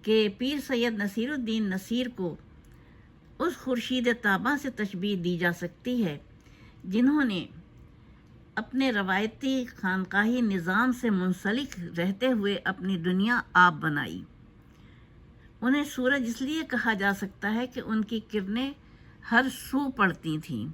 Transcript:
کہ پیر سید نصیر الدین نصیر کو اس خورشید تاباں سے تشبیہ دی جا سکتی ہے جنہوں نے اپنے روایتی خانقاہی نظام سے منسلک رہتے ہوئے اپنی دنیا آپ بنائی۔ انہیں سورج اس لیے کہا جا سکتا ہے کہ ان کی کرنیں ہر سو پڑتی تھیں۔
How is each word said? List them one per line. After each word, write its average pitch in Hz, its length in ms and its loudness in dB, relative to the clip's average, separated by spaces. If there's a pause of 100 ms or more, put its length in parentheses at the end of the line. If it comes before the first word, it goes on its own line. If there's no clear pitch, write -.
کہ 214 360 4
پیر 269 200 -2 (100)
سید 233 260 0
نصیر 208 360 -2
الدین 220 400 -2
نصیر 226 460 -2
کو 175 200 -4 (1040)
اس 311 180 0
خورشید 247 520 0 (120)
تاباں 208 360 2
سے 277 120 -6
تشبیہ 202 460 -4
دی 175 220 -2
جا 175 140 2
سکتی 220 540 -2
ہے 147 120 -2 (680)
جنہوں 254 400 4
نے 196 220 -2 (1080)
اپنے 254 360 0
روایتی 220 760 0
خانقاہی 202 760 0
نظام 196 500 2
سے 240 180 0
منسلک 185 920 0
رہتے 196 280 0
ہوئے 202 380 2
اپنی 190 320 -2
دنیا 185 440 0 (120)
آپ 180 200 8
بنائی۔ 143 500 -2 (1400)
انہیں 277 220 2
سورج 262 440 0
اس 233 140 -6
لیے 302 280 -4
کہا 226 240 0
جا 202 240 2
سکتا 202 360 -4
ہے 247 140 0
کہ 254 120 -10
ان 220 240 -2
کی 220 160 -4
کرنیں 214 520 -4 (600)
ہر 247 140 6 (260)
سو 269 200 0
پڑتی 165 460 0
تھیں۔ 127 360 -6